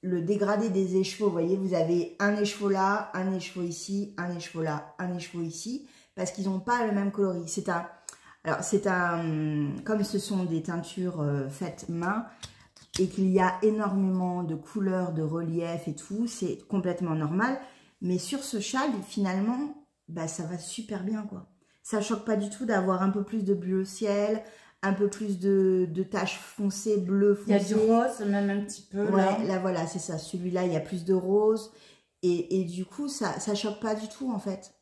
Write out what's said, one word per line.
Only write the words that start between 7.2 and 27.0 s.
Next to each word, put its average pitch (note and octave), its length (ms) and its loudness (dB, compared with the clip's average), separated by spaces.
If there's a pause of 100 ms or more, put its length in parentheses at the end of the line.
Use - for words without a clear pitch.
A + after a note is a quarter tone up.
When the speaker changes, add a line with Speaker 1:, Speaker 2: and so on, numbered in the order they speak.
Speaker 1:
C'est - 200 -4
un, E3+ 180 -2 (560)
alors, D#3+ 220 -2
c'est G3+ 240 2
un, F3 320 2
hum, D3+ 640 0
comme G#3+ 180 2
ce G3 160 0
sont F#3+ 260 -2
des E3 200 -2
teintures, F3 560 -4
euh, C#3+ 280 0
faites - 400 -8
main, F#3 380 -2 (720)
et F#3 80 6
qu'il F#3+ 240 2
y F#3 80 4
a F3+ 240 4
énormément F#3+ 800 2
de D#3+ 140 -4
couleurs, F#3 560 -2
de D#3+ 100 0
relief E3+ 640 -2
et D3+ 80 -4
tout, G#3+ 320 -4
c'est - 400 -4
complètement F3+ 480 0
normal. F#3 460 0 (400)
Mais F3+ 180 0
sur C#4 240 -4
ce A3+ 160 -4
châle, C4 320 0 (160)
finalement, G#3+ 800 -2 (220)
bah, E3 180 -6
ça D#3+ 180 -6
va E3+ 140 -6
super G3+ 460 -8
bien, G#3+ 180 -4
quoi. F#3+ 240 -12 (380)
Ça G#3 160 0
choque G#3+ 240 -2
pas G#3+ 120 2
du G3+ 140 -2
tout - 160 -8
d'avoir F#3+ 360 2
un F#3+ 80 4
peu G3+ 120 0
plus G#3 220 -2
de G3 100 4
bleu F#3+ 300 0
ciel, G#3 580 0 (400)
un G3 100 2
peu G3+ 160 2
plus G3+ 320 -4
de, F#3+ 500 4
de F3 140 -2
taches F#3+ 340 -4
foncées, G3+ 600 0
bleu G3 480 4